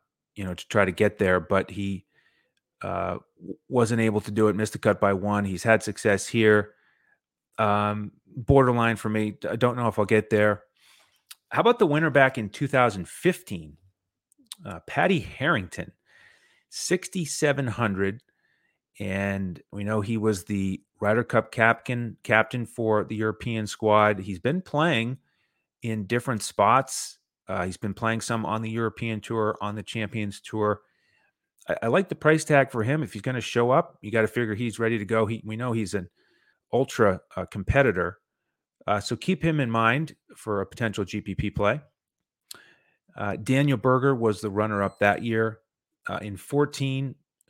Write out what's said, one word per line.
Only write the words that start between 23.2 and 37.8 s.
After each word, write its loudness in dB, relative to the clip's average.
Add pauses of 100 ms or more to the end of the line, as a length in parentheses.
squad. 4
He's -8
been -2
playing -2 (640)
in -4
different -2
spots. 0 (280)
Uh, -4
he's -6
been -8
playing -4
some -4
on -4
the -8
European -4
Tour, -2
on -6
the -10
Champions -8
Tour. -2 (880)
I, 0
I -4
like 0
the -8
price 2
tag 2
for -2
him. -2
If -10
he's -10
gonna -4
show 0
up, 0
you -12
gotta 2
figure -2
he's -6
ready 0
to -4
go. 2
He, -6
we -8
know -6
he's -2
an -4 (640)
ultra, 2 (160)
uh, -6
competitor. 0 (640)